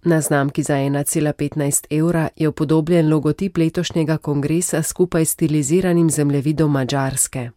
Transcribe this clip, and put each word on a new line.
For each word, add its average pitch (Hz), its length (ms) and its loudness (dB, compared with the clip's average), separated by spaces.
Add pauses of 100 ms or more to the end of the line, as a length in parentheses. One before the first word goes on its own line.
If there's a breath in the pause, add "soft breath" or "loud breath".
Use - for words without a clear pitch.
Na 160 180 2
znamki 147 420 0
za 147 140 0
ena 139 260 0
cela 151 300 -2
petnajst 147 560 -4
evra 160 460 0
je 156 120 0
upodobljen 156 640 2
logotip 156 440 -2
letošnjega 160 600 -2
kongresa 151 640 -2
skupaj 170 420 0
s - 40 -2
stiliziranim 165 800 2
zemljevidom 147 640 0
Madžarske. 131 840 -2